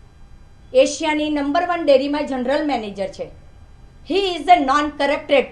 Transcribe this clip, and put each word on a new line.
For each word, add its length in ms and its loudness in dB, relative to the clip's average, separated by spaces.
એશિયાની 560 2
નંબર 360 0
વન 200 -4
ડેરીમાં 420 2
જનરલ 400 -2
મેનેજર 400 -6
છે. 240 -14
He 60 0
is 320 -2
a 80 8
non-corrupted 960 0